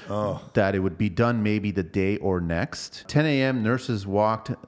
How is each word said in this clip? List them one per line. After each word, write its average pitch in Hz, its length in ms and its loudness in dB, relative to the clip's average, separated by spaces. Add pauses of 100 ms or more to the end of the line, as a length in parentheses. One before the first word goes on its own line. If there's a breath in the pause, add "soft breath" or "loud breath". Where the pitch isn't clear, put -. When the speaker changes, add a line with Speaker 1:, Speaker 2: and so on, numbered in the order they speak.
Speaker 1:
Oh. 101 460 -4
Speaker 2:
That 98 220 4
it - 20 0
would 92 180 0
be 107 120 2
done 117 340 2
maybe 104 300 0
the 92 100 0
day 95 360 0
or 92 220 0
next. 85 680 -4
Ten 151 180 2
A 139 160 2
M, 131 220 0
nurses 113 420 -2
walked, 107 460 2 (160)